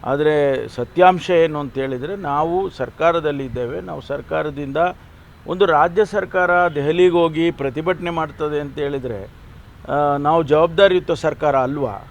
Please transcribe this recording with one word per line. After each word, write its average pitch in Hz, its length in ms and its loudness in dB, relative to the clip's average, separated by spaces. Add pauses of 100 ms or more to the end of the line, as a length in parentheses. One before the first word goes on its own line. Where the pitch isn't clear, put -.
ಆದರೆ 143 640 2
ಸತ್ಯಾಂಶ 180 600 4
ಏನು 165 300 2
ಅಂತ 135 140 -8
ಹೇಳಿದರೆ, 135 420 -6
ನಾವು 170 540 -2
ಸರ್ಕಾರದಲ್ಲಿದ್ದೇವೆ, 143 1080 -4
ನಾವು 175 200 -12
ಸರ್ಕಾರದಿಂದ 143 760 -6 (720)
ಒಂದು 185 200 2
ರಾಜ್ಯ 170 380 2
ಸರ್ಕಾರ 185 460 -2
ದೆಹಲಿಗೆ 175 640 2
ಹೋಗಿ 165 360 2
ಪ್ರತಿಭಟನೆ 160 600 -4
ಮಾಡ್ತದೆ 151 500 -4
ಅಂತ 143 180 -10
ಹೇಳಿದರೆ, 131 460 -6 (680)
ಆ, 143 240 0
ನಾವು 151 260 2
ಜವಾಬ್ದಾರಿಯುತ 170 680 4
ಸರ್ಕಾರ 151 460 -2
ಅಲ್ವಾ? 131 540 -4